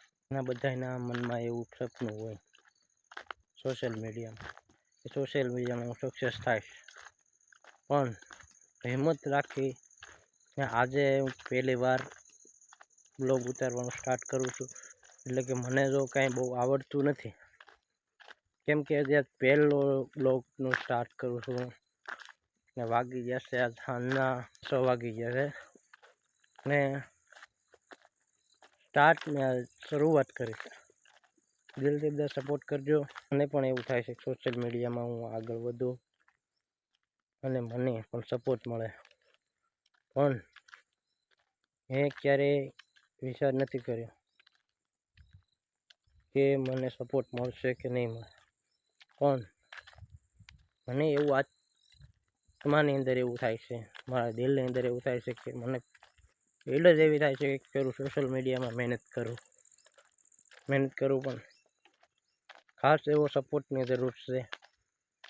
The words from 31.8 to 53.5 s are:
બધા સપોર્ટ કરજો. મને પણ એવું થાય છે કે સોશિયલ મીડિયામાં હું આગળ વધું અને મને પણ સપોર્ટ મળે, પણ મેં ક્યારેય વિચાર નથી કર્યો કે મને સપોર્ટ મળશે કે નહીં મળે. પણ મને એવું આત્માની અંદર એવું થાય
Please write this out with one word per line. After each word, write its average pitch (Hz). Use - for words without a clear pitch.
બધા 147
સપોર્ટ 139
કરજો. 147
મને 143
પણ 135
એવું 123
થાય 120
છે 123
કે -
સોશિયલ 127
મીડિયામાં 120
હું 117
આગળ 113
વધું 123
અને 131
મને 120
પણ 120
સપોર્ટ 127
મળે, 113
પણ 139
મેં 139
ક્યારેય 139
વિચાર 131
નથી 135
કર્યો 117
કે 139
મને 127
સપોર્ટ 123
મળશે 123
કે -
નહીં 123
મળે. 113
પણ 139
મને 135
એવું 147
આત્માની -
અંદર 131
એવું 120
થાય 113